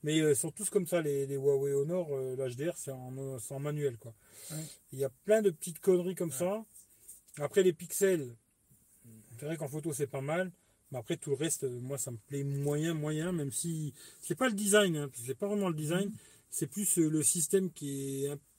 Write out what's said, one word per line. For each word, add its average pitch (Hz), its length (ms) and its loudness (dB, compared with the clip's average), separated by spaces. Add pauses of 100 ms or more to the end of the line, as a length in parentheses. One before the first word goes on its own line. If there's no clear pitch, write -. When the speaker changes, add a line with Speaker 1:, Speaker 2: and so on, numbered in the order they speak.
Speaker 1:
Mais, 151 160 4
euh, 151 120 6
ils 139 40 6
sont 160 160 -2
tous - 180 -6
comme 185 160 2
ça, 175 140 2
les, 143 260 0
les 139 100 -4
Huawei 139 360 4
Honor, 156 400 0
euh, 131 240 -2
l'H 131 180 -2
D 143 160 -4
R, 170 60 -4
c'est - 160 -8
en, 127 260 -10
euh, 135 220 -6
c'est - 140 -10
en 135 60 -6
manuel, 143 360 -2
quoi. 113 180 -16 (380)
Speaker 2:
Ouais. 156 120 -8 (280)
Speaker 1:
Il 135 60 -12
y 135 60 0
a 135 40 0 (160)
plein 214 180 6
de 202 80 6
petites 165 300 -8
conneries 180 340 4
comme 175 140 -2
Speaker 2:
Ouais. - 80 -6
Speaker 1:
ça. 202 280 -2 (720)
Après, 147 240 2
les 185 100 8
pixels, 160 640 0 (1040)
c'est 143 60 -8
vrai 160 100 -2
qu'en 147 120 -4
photo, 151 260 -4
c'est 139 120 0
pas 139 140 -6
mal. 170 320 -2 (400)
Mais 131 60 -6
après, 139 180 -4
tout 151 140 -6
le 139 60 2
reste, 151 280 -2
euh, 123 160 -4
moi, 131 180 -6
ça - 120 -6
me 120 80 -8 (100)
plaît 139 160 -4
moyen, 147 500 0
moyen, 156 380 -2
même 147 180 -2
si 156 440 -4 (260)
c'est - 160 -4
pas 254 120 2
le 220 60 0
design, 196 420 6
hein, 147 180 -4
c'est 123 200 -6
pas 202 140 -4
vraiment 202 220 2
le 165 40 0
design. 156 360 0
Speaker 2:
Mhm. 220 60 -10 (340)
Speaker 1:
C'est - 180 -4
plus, 202 300 0
euh, 160 100 6
le 156 160 2
système 185 480 2
qui 139 540 -4
est - 20 -2
un, 143 100 -6 (200)